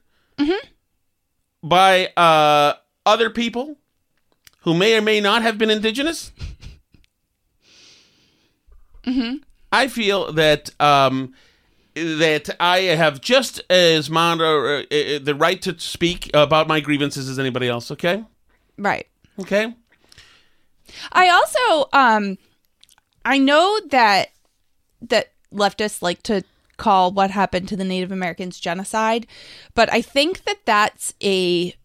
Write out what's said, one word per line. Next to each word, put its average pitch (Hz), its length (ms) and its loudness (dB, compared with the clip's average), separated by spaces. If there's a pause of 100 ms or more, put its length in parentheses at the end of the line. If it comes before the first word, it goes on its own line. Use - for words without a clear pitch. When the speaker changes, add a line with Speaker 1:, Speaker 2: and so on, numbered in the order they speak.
(380)
Speaker 1:
Mm-hmm. 349 300 -2 (1000)
Speaker 2:
by, 185 480 4
uh, 151 580 4 (320)
other 220 260 2
people 240 460 -6 (840)
who 170 140 0
may 208 200 4
or 220 60 2
may 214 180 2
not 208 220 2
have 220 160 -2
been 220 140 0
indigenous. 220 600 -4 (2750)
Speaker 1:
Mm-hmm. 247 320 -2 (340)
Speaker 2:
I 233 160 0
feel 202 460 -2
that, 151 360 2 (120)
um, 135 520 2 (600)
that 156 540 -2 (100)
I 180 200 2
have 160 420 0
just 247 480 -2
as 165 400 2
mon-, 165 320 0
uh, - 20 2
uh, 147 380 0
uh, 143 400 -4
the 143 160 -4
right 175 260 0
to 175 160 -6
speak - 540 -6
about 156 340 2
my 156 120 0
grievances 143 500 -4
as 131 100 -6
anybody 127 280 -2
else, 120 240 -6
okay? 175 320 -4 (540)
Speaker 1:
Right. 202 300 -4 (320)
Speaker 2:
Okay? 208 340 -4 (1400)
Speaker 1:
I 359 180 6
also, 403 640 2
um, 214 440 4 (880)
I 254 120 0
know 311 420 4 (100)
that, 220 400 2 (720)
that 233 300 -2 (220)
leftists 202 480 -4
like 175 220 -6
to 196 200 -4 (340)
call 190 340 2
what 196 200 0
happened 190 380 -2
to 208 80 -6
the 190 60 -6
Native 185 280 -4
Americans 180 480 -8
genocide, 220 680 -4 (480)
but 226 180 2
I 233 80 2
think 302 440 -2
that 415 200 -6
that's - 480 -2 (100)
a 180 600 0